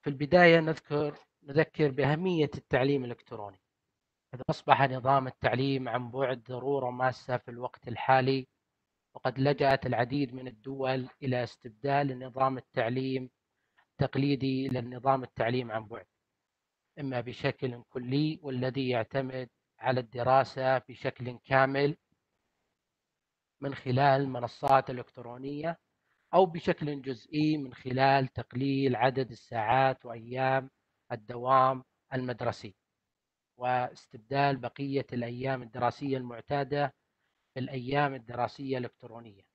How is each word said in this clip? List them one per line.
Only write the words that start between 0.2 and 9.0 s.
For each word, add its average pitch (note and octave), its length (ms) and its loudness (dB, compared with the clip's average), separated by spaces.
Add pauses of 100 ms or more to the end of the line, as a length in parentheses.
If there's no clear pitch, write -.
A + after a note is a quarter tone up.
نذكر، D3 580 -4 (240)
نذكر D3 480 0
بأهمية D3+ 640 0
التعليم C3+ 500 0
الإلكتروني، G#2+ 560 -12 (760)
إذ B2 60 -12 (100)
أصبح C3+ 320 4
نظام C3 440 2
التعليم B2+ 640 -2
عن A#2+ 220 -4
بعد B2+ 320 -4
ضرورة B2+ 480 -4
ماسة B2+ 460 -4
في - 140 -8
الوقت B2 380 -12
الحالي، C3 600 2 (680)